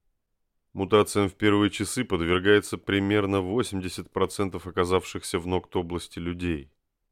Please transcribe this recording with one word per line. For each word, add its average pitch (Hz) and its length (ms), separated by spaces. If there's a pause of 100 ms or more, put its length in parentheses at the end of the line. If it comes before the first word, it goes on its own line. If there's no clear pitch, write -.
(720)
Мутациям 101 560
в - 60
первые 104 360
часы 110 340
подвергается 92 760
примерно 98 640
восемьдесят 92 720
процентов 92 560
оказавшихся 90 720
в 85 80
Нокт-области 87 720
людей. 87 540 (400)